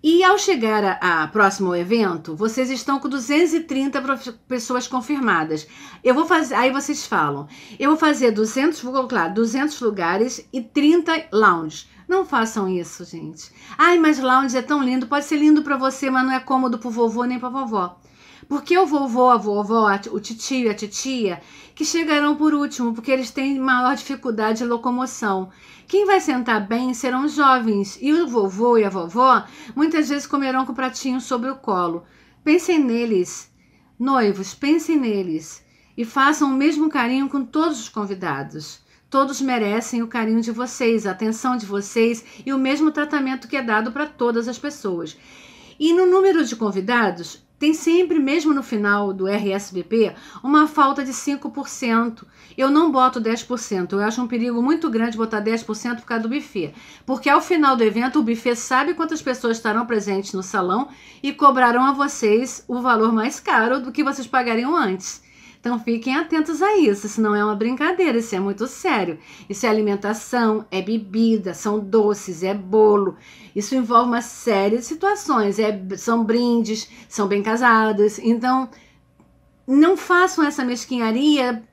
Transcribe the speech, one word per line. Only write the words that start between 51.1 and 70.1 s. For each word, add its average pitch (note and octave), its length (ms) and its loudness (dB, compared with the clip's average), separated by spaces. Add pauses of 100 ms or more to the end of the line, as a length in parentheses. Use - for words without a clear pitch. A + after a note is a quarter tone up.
cinco - 380 -6
por C#4 180 -10
cento. A3+ 600 -2 (280)
Eu C4+ 140 2
não D4+ 220 4
boto B3+ 280 2
dez A3+ 220 -2
por B3 160 -6
cento. F#3 380 -4
Eu G3+ 80 0
acho A3+ 180 -2
um A#3+ 60 -4
perigo A#3 340 -2
muito D#4 300 0
grande A3+ 260 -2
botar A3+ 220 -2
dez A3+ 240 -2
por G#3+ 100 -8
cento A#3 280 -6
por - 40 -20
causa A3+ 160 -4
do A3+ 80 -4
buffet. G#3+ 420 -6 (320)
Porque C4 240 -4
ao C#4+ 140 6
final D4 340 2
do A#3 80 2
evento, A#3 360 0
o A#3+ 40 2
buffet A#3 320 0
sabe C4 380 -2
quantas D#4+ 300 -4
pessoas A#3+ 340 -2
estarão A3+ 300 -2
presentes G3+ 460 -4
no F#3+ 100 -6
salão G3 460 -2 (340)
e C#4 100 -4
cobrarão B3+ 500 4
a C4+ 100 4
vocês B3+ 760 0
o B3 120 -4
valor A#3 320 2
mais A3+ 280 0
caro B3+ 420 0
do B3 100 -10
que D4 120 -2
vocês C#4 240 -4
pagariam B3 480 0
antes. G3 500 -2 (340)
Então A#3 200 -2
fiquem A#3 360 -2
atentos D#4+ 460 0
a G#4 160 4
isso, G#3 300 2
isso G#3 120 -6
não G#3 160 2
é G#3 80 2
uma G#3 120 0
brincadeira, C4 640 0
isso A3+ 160 -6
é F#3 40 -2
muito G3 280 -4
sério. G3 500 -2 (320)
Isso G3+ 160 -4
é A3+ 40 2
alimentação, G#3+ 1000 0